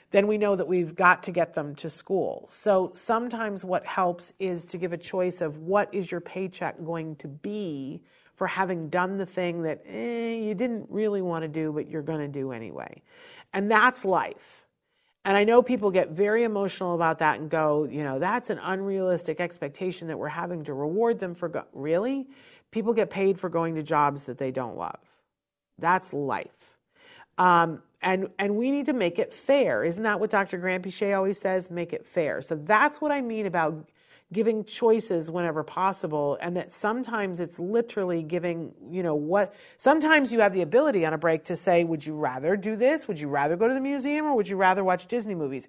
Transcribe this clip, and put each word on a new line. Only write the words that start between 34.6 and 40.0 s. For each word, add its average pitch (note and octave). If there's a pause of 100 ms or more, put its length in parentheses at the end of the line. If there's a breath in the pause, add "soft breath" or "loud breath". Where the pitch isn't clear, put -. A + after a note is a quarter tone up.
choices G#3+
whenever D#3+
possible, D3+
and F3
that -
sometimes G#3+
it's E3+
literally F#3+
giving, E3 (160)
you F3+
know, D#3
what, F3+ (240 loud breath)
sometimes D4+